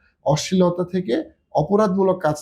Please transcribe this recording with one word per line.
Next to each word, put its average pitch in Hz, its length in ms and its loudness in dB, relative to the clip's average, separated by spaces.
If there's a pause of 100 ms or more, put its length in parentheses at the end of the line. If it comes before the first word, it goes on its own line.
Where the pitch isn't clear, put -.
(260)
অশ্লীলতা 175 580 0
থেকে, 190 320 -4 (380)
অপরাধমূলক 190 680 2
কাজ 151 200 0